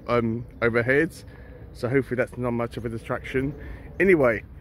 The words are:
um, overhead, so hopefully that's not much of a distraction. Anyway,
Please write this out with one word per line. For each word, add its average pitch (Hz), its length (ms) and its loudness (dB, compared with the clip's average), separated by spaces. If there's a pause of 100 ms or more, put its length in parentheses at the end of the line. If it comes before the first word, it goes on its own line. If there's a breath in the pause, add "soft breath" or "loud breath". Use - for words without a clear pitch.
um, 117 380 2 (160)
overhead, 120 520 4 (600 loud breath)
so 117 160 -4
hopefully 127 260 2
that's 117 220 -2
not 123 140 -2
much 117 260 -2
of 113 80 -8
a 120 40 -2
distraction. 127 640 -4 (460 loud breath)
Anyway, 147 440 6 (180)